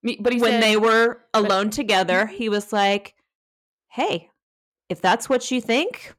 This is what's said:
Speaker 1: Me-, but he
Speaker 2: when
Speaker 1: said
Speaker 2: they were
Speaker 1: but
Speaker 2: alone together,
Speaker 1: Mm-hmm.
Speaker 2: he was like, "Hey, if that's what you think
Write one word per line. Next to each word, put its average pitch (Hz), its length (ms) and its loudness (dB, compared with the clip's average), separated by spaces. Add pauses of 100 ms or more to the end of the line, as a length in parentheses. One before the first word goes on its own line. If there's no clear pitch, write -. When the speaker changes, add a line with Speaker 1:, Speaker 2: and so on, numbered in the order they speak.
Speaker 1:
Me-, 233 160 -4
but 247 140 0
he 240 80 0
Speaker 2:
when 226 120 4
Speaker 1:
said 226 100 2
Speaker 2:
they 214 140 4
were 226 440 2 (120)
Speaker 1:
but 220 120 2
Speaker 2:
alone 202 240 0
together, 196 560 0
Speaker 1:
Mm-hmm. 208 100 -14
Speaker 2:
he 226 140 -4
was 208 240 -4
like, 202 420 -2 (760)
"Hey, 285 400 -6 (600)
if 175 120 -8
that's 196 280 0
what 247 200 -2
you 254 120 -2
think 285 580 -4